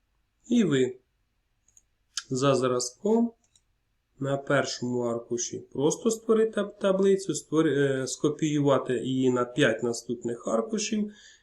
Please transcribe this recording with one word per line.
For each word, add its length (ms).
І 180
ви 340
за 240
зразком 800
на 160
першому 640
аркуші 580
просто 520
створити 500
таб-, 180
таблицю, 560
створи-, 680
е, 40
скопіювати 920
її 320
на 140
п'ять 380
наступних 640
аркушів 680